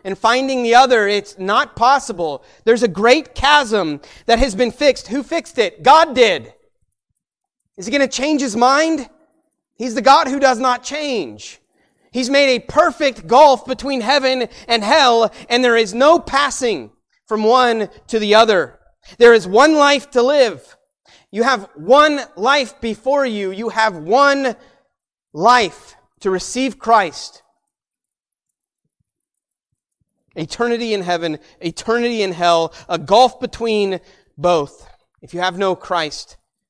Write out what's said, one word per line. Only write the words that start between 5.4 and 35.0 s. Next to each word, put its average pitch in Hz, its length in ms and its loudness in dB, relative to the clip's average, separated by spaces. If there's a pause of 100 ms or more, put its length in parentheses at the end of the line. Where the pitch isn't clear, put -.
it? 190 260 -4
God 302 320 4
did. 185 380 0 (1300)
Is 185 80 -12
he 214 60 -10
gonna 277 160 0
change 285 340 -2
his 226 140 -6
mind? 277 520 0 (680)
He's 226 200 -8
the 240 80 -4
God 277 260 4
who 269 100 -4
does 262 200 2
not 247 260 -2
change. 233 800 -10 (500)
He's 240 160 -4
made 277 280 2
a - 100 -8
perfect 294 600 -2
gulf 262 380 4
between 262 380 -6
heaven 262 460 -2 (200)
and 233 160 -2
hell, 233 480 2 (160)
and 247 160 0
there 233 140 2
is 214 160 -2
no 294 240 4
passing, 240 760 -4 (380)
from 220 140 -4
one 233 440 2 (200)
to 226 100 -2
the 208 160 0
other. 208 460 2 (380)
There 240 140 8
is 214 140 4
one 269 300 4
life 285 340 0
to 254 100 0
live. 247 560 0 (540)
You 220 140 -4
have 233 320 -4
one 277 460 2 (120)
life 254 460 -2
before 262 440 -4
you. 208 280 -6
You 214 160 -8
have 220 260 -2
one 262 600 0 (760)
life 208 640 0 (280)
to 202 60 -4
receive 240 520 -4
Christ. 208 640 -2 (3000)
Eternity 233 580 -6
in 202 100 -4
heaven, 170 360 -6 (220)
eternity 226 600 -4
in 185 100 -4
hell, 170 420 0 (140)
a 175 100 -6
gulf 202 400 2
between 214 600 -4 (360)
both. 160 520 -4 (340)